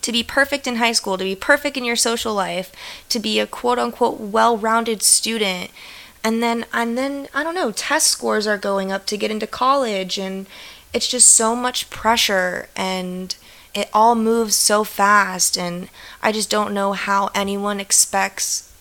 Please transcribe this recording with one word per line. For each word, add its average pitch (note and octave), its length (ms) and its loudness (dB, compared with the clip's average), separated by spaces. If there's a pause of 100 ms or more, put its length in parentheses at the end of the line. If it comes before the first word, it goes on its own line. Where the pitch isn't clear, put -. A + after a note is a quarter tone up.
to A#3 120 -4
be A#3 100 0
perfect C#4 440 -2
in A#3+ 100 -2
high A#3 160 2
school, G3 240 0
to F#3+ 80 -4
be F#3+ 100 -2
perfect C#4+ 400 0
in B3+ 80 -4
your A#3+ 140 0
social A3+ 360 0
life, F3+ 380 -2 (380)
to A#3 100 0
be G#3+ 220 0
a G#3 60 -2
quote-unquote A#3+ 720 0
well-rounded A3 840 2
student, G3+ 680 0 (540)
and A3+ 180 2
then, A#3 320 0
and A#3 240 0
then, C#4 380 -4
I C#4+ 80 -2
don't E4 100 -4
know, E4+ 180 0
test - 360 0
scores G#3+ 400 0
are G#3 100 2
going G3 340 -2
up G3 160 -4
to G#3+ 100 -4
get G#3 120 -2
into G#3+ 160 -4
college, A3+ 720 0
and F#3+ 300 -6 (460)
it's A#3 140 -2
just - 260 4
so A3+ 220 4
much B3 360 -4
pressure, G3 840 0
and F#3 600 -4 (400)
it G3+ 180 -2
all A3+ 220 6
moves A3+ 400 2
so G#3+ 280 4
fast, G3 720 2
and F3 300 -6 (360)
I A3 80 2
just G#3+ 180 -2
don't G#3 240 0
know G3 200 0
how G3 420 0
anyone G3+ 440 -2
expects - 1000 -2